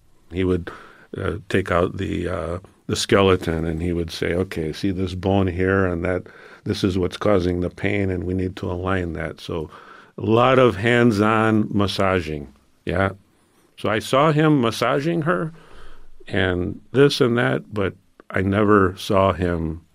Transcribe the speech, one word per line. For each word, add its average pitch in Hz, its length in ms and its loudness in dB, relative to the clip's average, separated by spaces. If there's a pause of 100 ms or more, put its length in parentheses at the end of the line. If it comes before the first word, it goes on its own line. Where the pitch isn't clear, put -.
(300)
He 92 140 -2
would, 90 260 0 (480)
uh, 90 200 -4 (100)
take 98 240 -2
out 90 240 0
the, 90 320 -6
uh, 87 320 -8 (280)
the 101 100 -4
skeleton, 92 680 2
and 80 180 -4
he 87 120 -2
would 85 180 -4
say, 87 220 -4
"Okay, 85 400 -4
see 98 180 -4
this 92 240 -4
bone 95 320 2
here, 92 380 0
and 85 180 -2
that, 90 200 -2 (420)
this 104 180 -2
is 98 140 0
what's 90 180 -2
causing 90 460 0
the 87 80 -2
pain, 101 400 -2
and 90 160 -4
we 92 80 -4
need 92 240 -4
to 95 120 -6
align 90 440 -4
that." 80 260 -8
So 80 300 -8 (480)
a - 80 -8
lot 120 340 4
of 120 160 6
hands-on 110 960 4
massaging, 95 800 0 (340)
yeah. 95 260 0 (680)
So 104 120 -4
I 107 100 0
saw 139 340 2
him 151 260 4
massaging 139 640 0
her 170 320 -2 (720)
and 92 540 -2 (100)
this 139 300 4
and 120 160 2
that, 127 360 -2
but 98 220 -2 (380)
I 98 80 0
never 98 540 4
saw 98 380 2
him 82 480 -2 (140)